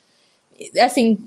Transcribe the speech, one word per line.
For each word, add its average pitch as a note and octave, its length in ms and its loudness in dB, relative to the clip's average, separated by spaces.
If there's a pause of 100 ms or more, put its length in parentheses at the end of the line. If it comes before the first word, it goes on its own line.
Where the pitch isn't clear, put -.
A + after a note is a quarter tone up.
(840)
assim, A3+ 440 2